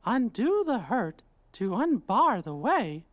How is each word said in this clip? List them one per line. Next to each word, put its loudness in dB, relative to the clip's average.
Undo 0
the 0
hurt -4
to -4
unbar 2
the -8
way. -2